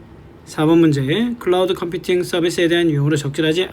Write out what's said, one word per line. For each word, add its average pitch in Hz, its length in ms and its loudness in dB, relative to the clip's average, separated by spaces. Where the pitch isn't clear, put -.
사 - 220 -4
번 165 140 6
문제, 160 600 2
클라우드 185 360 0
컴퓨팅 180 480 -4
서비스에 175 440 -2
대한 170 220 2
유형으로 147 260 0
적절하지 156 560 -2